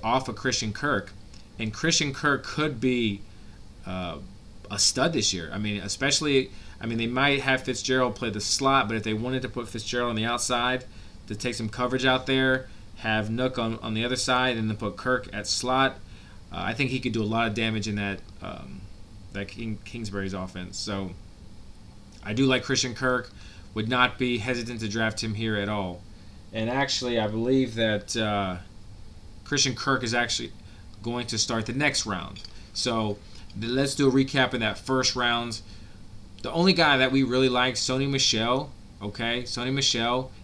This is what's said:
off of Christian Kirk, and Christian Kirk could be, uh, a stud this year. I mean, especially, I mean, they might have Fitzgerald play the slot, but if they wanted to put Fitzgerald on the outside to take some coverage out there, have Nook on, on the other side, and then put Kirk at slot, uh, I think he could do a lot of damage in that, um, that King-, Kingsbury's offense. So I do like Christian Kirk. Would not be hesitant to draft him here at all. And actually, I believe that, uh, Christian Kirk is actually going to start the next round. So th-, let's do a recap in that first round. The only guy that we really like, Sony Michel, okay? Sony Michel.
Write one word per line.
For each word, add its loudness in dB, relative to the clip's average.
off 2
of -6
Christian 0
Kirk, 0
and -2
Christian 2
Kirk 2
could -2
be, 4
uh, -4
a -4
stud 4
this 2
year. -4
I -4
mean, -2
especially, 2
I -4
mean, -2
they 0
might 4
have 2
Fitzgerald 2
play -2
the -4
slot, 4
but 0
if 0
they 0
wanted -2
to -4
put -6
Fitzgerald -2
on 0
the 2
outside 2
to -6
take -2
some -2
coverage 0
out 4
there, 4
have 0
Nook 0
on, 0
on -4
the 2
other 0
side, 2
and 2
then 0
put -4
Kirk 0
at -6
slot, 2
uh, -8
I -2
think 0
he 0
could 0
do 2
a 2
lot 2
of 0
damage 0
in 0
that, -2
um, -10
that -6
King-, -6
Kingsbury's -4
offense. -6
So -4
I -6
do 4
like 4
Christian 0
Kirk. 0
Would 0
not 4
be 2
hesitant -2
to -2
draft 0
him -2
here 0
at 0
all. -2
And -2
actually, 0
I 2
believe 2
that, 2
uh, 0
Christian 2
Kirk 0
is 0
actually 0
going -2
to -2
start 0
the -4
next 2
round. -4
So 0
th-, -2
let's 2
do 6
a 10
recap 4
in 0
that 0
first 2
round. 0
The -4
only 6
guy 6
that 4
we 6
really 4
like, 4
Sony 0
Michel, 2
okay? -2
Sony -2
Michel. 2